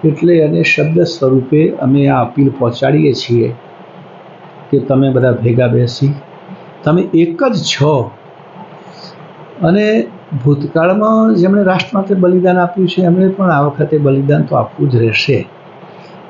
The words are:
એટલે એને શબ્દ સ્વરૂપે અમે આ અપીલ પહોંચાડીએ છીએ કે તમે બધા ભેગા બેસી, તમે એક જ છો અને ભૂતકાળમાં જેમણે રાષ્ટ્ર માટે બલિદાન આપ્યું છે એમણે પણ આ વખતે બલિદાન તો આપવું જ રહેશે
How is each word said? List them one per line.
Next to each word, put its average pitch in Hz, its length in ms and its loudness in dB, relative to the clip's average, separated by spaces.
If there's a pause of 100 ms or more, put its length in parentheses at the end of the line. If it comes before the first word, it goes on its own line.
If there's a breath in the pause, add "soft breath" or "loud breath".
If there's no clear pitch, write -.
એટલે 165 340 2
એને 160 240 0
શબ્દ 156 380 0
સ્વરૂપે 139 720 0
અમે 139 360 0
આ 135 140 2
અપીલ 135 300 0
પહોંચાડીએ 135 640 0
છીએ 120 420 -2 (1160)
કે 139 80 0
તમે 135 320 0
બધા 127 220 0
ભેગા 120 340 0
બેસી, 123 480 -2 (720)
તમે 160 180 0
એક 165 420 0
જ 208 200 -2
છો 139 460 -2 (1500 loud breath)
અને 214 440 2 (380)
ભૂતકાળમાં 202 880 2
જેમણે 190 280 2
રાષ્ટ્ર 185 320 -2
માટે 196 200 -2
બલિદાન 180 440 2
આપ્યું 175 300 0
છે 180 140 -2
એમણે 180 260 2
પણ 190 220 0
આ 143 120 2
વખતે 147 360 -2
બલિદાન 139 440 0
તો 143 140 -2
આપવું 135 340 -2
જ 123 60 0
રહેશે 113 520 -2 (800 loud breath)